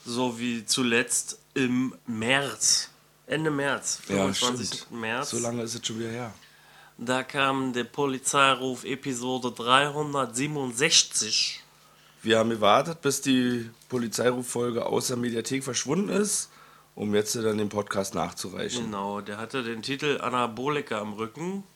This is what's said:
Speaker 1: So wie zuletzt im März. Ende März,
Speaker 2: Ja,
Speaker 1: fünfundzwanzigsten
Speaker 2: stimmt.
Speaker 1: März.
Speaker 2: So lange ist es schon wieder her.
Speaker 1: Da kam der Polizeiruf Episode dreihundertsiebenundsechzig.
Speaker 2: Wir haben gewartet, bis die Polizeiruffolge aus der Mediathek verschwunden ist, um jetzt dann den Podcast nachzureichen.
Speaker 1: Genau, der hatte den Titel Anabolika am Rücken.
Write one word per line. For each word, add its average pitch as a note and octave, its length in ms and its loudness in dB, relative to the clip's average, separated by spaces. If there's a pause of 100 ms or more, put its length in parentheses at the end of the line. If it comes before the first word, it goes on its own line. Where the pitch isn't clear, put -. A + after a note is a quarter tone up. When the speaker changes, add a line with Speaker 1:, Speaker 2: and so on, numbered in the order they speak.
Speaker 1:
So A#2+ 340 -2
wie A#2 260 -4
zuletzt A#2+ 760 2 (140)
im B2+ 400 2 (140)
März. A#2+ 840 0 (380)
Ende D#3 240 0
März, C#3 560 -2
Speaker 2:
Ja, G2 80 0
Speaker 1:
fünfundzwanzigsten A#2+ 640 0
Speaker 2:
stimmt. A#2+ 220 -10
Speaker 1:
März. A#2+ 300 -2
Speaker 2:
So A2+ 80 -2
lange A#2+ 240 -2
ist A2+ 120 -6
es A2+ 100 -6
schon A2+ 140 -6
wieder A2+ 120 -4
her. A#2 220 -8 (640)
Speaker 1:
Da B2+ 260 0
kam C3+ 500 0
der A#2+ 100 0
Polizeiruf C3 1000 2
Episode B2+ 680 -2
dreihundertsiebenundsechzig. C3+ 2000 2 (600)
Speaker 2:
Wir A2 180 6
haben A2+ 120 4
gewartet, A#2 500 4
bis C#3 180 0
die B2 500 2 (200)
Polizeiruffolge A#2+ 960 0
aus A#2+ 220 0
der B2+ 100 -2
Mediathek A#2+ 480 -2
verschwunden C#3 440 0
ist, G3+ 400 0 (460)
um G#2 180 -2
jetzt G#2 220 2
dann A2 220 0
den G#2+ 120 0
Podcast G2+ 460 -2
nachzureichen. F#2 680 -4
Speaker 1:
Genau, G2+ 340 -4
der G#2 180 -8
hatte A2+ 260 -6
den A2+ 180 -6
Titel C#3 400 0
Anabolika B2 800 0
am G#2+ 140 -4
Rücken. D3+ 500 -6 (120)